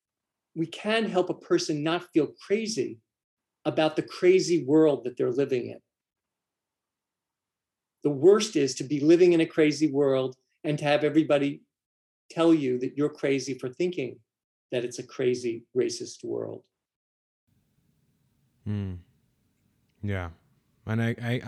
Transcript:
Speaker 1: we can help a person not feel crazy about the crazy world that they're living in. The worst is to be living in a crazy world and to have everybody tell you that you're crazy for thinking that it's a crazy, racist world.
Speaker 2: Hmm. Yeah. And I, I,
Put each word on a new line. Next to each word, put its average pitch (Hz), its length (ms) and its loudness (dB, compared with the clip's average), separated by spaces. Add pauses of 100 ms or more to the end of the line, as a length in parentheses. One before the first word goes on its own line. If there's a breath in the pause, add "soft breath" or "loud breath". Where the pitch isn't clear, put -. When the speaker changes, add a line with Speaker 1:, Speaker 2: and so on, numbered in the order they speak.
(540)
Speaker 1:
we 165 120 -4
can 214 420 -4
help 180 220 0
a - 40 -6
person 170 480 -2
not 170 300 -4
feel 147 160 2 (180)
crazy 196 520 -4 (640)
about 156 320 0
the 165 60 -2
crazy 175 600 2
world 143 400 4
that 123 120 -8
they're 127 140 -2
living 123 380 -2
in. 120 100 -14 (2250)
The 147 80 0
worst 190 460 4
is 139 200 0
to 143 80 -8
be 143 160 -4
living 170 320 6
in 165 80 4
a 160 60 2
crazy 151 440 2
world 135 460 0 (280)
and 151 140 -2
to 156 60 -6
have 147 200 2
everybody 143 580 0 (680)
tell 165 220 4
you 131 260 2
that 135 180 -6
you're 147 120 0
crazy 139 460 -4
for 127 140 -8
thinking 156 500 -6 (540)
that 123 120 -2
it's - 140 -8
a 127 40 -8
crazy, 123 600 -4 (120)
racist 117 480 -4
world. - 380 -8 (2000)
Speaker 2:
Hmm. 101 300 -6 (1080)
Yeah. 95 280 -4 (560)
And 113 160 -2
I, 117 200 -2
I, 120 260 -4